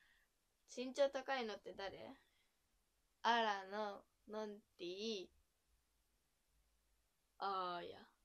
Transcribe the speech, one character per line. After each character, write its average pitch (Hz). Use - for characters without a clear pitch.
身 254
長 277
高 262
い 240
の 214
っ 190
て 185
誰？ 214
ア 233
ラ 202
の、 202
ノ 214
ン 208
テ 180
ィ 196
ー、 -
あ 185
ー 175
や。 -